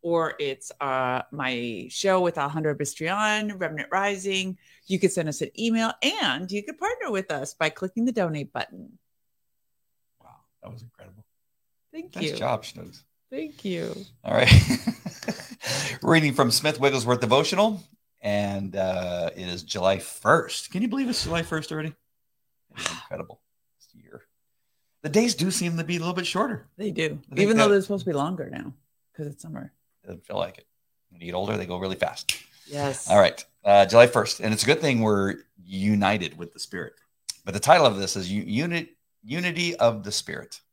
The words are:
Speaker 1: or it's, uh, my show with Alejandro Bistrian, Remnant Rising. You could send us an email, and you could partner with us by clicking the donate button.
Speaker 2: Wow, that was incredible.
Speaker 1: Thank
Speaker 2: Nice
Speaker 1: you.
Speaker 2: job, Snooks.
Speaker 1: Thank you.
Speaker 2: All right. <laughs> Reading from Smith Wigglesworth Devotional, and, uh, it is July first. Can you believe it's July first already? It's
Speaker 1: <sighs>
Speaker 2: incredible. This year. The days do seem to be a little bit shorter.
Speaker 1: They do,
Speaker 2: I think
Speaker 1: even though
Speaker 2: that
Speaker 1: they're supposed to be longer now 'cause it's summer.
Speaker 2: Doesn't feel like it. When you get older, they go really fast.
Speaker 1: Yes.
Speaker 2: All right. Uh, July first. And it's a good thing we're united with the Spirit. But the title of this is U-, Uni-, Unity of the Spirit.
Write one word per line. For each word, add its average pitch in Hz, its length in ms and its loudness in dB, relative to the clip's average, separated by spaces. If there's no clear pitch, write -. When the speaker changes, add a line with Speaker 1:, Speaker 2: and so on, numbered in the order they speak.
Speaker 1:
or 165 400 0
it's, 135 400 -6
uh, 131 500 0
my 120 580 -6
show 185 320 2
with 175 160 0
Alejandro 151 380 -2
Bistrian, 202 880 -2
Remnant 151 320 -6
Rising. 190 640 -2
You 190 100 0
could 190 140 4
send 160 160 -2
us 147 140 -6
an - 140 -6
email, 226 360 0
and 185 480 -2
you 208 140 -4
could 311 120 -12
partner 427 360 -4
with 190 180 -4
us 143 240 -6
by 160 160 0
clicking 208 340 -4
the 254 60 2
donate 170 420 -2
button. - 460 -10
Speaker 2:
Wow, - 100 -20
that - 100 -16
was 117 100 -18
incredible. 107 420 -20
Speaker 1:
Thank 330 240 -14
Speaker 2:
Nice 156 160 -4
Speaker 1:
you. - 40 -8
Speaker 2:
job, 123 280 -4
Snooks. - 400 -18
Speaker 1:
Thank 294 340 -12
you. 175 300 -6
Speaker 2:
All - 100 -2
right. 107 160 6
<laughs> - 720 -8
Reading 156 320 4
from 127 160 4
Smith 151 300 0
Wigglesworth 123 400 2
Devotional, 165 600 4
and, 101 540 -2
uh, 90 640 -2
it 90 100 -10
is 90 160 -8
July 95 380 0
first. - 720 0
Can 185 100 -2
you 247 60 -2
believe 262 200 -2
it's - 140 -2
July 165 200 -2
first 160 280 -6
already? 156 240 -6
It's - 140 -6
Speaker 1:
<sighs> - 0 -
Speaker 2:
incredible. - 500 -14
This - 240 -20
year. - 200 -20
The 156 80 -6
days 220 260 4
do 185 160 0
seem 170 240 -2
to 165 80 -4
be 170 100 -2
a 175 60 -2
little 175 120 -2
bit 175 140 -4
shorter. 254 400 -4
Speaker 1:
They 202 140 -6
do, 160 300 -4
Speaker 2:
I 139 60 -16
think 170 40 0
Speaker 1:
even 208 160 4
though 220 120 6
Speaker 2:
that 202 60 6
Speaker 1:
they're 196 80 4
supposed 196 220 -4
to 190 60 -2
be 143 60 0
longer 156 340 -4
now - 240 -12
'cause 151 120 -8
it's 147 140 -16
summer. - 300 -14
Speaker 2:
Doesn't 90 220 -16
feel - 100 -8
like 90 220 -6
it. - 80 -20
When 87 100 -20
you 85 80 -12
get 90 80 -4
older, 101 200 -2
they 95 80 -4
go 90 140 -6
really 95 160 -4
fast. - 420 -4
Speaker 1:
Yes. 143 420 -6
Speaker 2:
All 104 120 6
right. - 240 4
Uh, 101 220 8
July 117 220 10
first. - 320 0
And 107 120 -2
it's 107 120 0
a - 20 0
good 151 140 2
thing 135 200 2
we're 101 360 2
united 95 720 0
with 85 160 -12
the - 60 -20
Spirit. - 360 -10
But 95 100 -8
the 104 60 -2
title 156 260 8
of 101 120 4
this 98 180 -4
is 92 120 -6
U-, 101 140 -2
Uni-, 165 460 -4
Unity 170 540 -4
of 113 260 2
the 101 80 -8
Spirit. - 500 -8